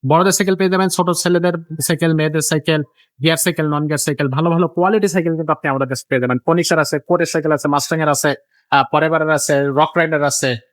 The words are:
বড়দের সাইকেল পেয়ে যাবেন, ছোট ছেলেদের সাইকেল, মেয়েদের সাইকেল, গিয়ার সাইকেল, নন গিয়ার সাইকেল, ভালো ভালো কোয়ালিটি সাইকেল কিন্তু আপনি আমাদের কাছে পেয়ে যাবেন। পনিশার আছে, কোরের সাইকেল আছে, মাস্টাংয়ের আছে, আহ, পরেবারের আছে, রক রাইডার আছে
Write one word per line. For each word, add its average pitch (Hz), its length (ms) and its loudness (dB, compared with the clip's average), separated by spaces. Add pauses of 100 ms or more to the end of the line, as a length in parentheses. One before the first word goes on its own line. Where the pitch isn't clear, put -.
বড়দের 175 240 4
সাইকেল 190 240 -2
পেয়ে 190 140 0
যাবেন, 190 200 0
ছোট 175 200 -2
ছেলেদের 175 440 0 (280)
সাইকেল, 165 320 0
মেয়েদের 156 280 0
সাইকেল, 156 400 0 (400)
গিয়ার 160 160 2
সাইকেল, 160 300 -2
নন 147 180 -2
গিয়ার 151 120 -2
সাইকেল, 147 300 -2
ভালো 151 220 0
ভালো 170 180 2
কোয়ালিটি 190 400 2
সাইকেল 165 280 0
কিন্তু 156 160 -2
আপনি 151 180 -2
আমাদের 135 180 0
কাছে 127 220 -6
পেয়ে 131 120 0
যাবেন। 127 240 0
পনিশার 165 340 2
আছে, 147 200 -2
কোরের 175 260 0
সাইকেল 156 260 -2
আছে, 147 160 0
মাস্টাংয়ের 151 420 0
আছে, 143 260 0 (360)
আহ, 139 200 4
পরেবারের 156 380 2
আছে, 151 240 0 (140)
রক 147 300 2
রাইডার 156 260 0
আছে 139 320 -2 (180)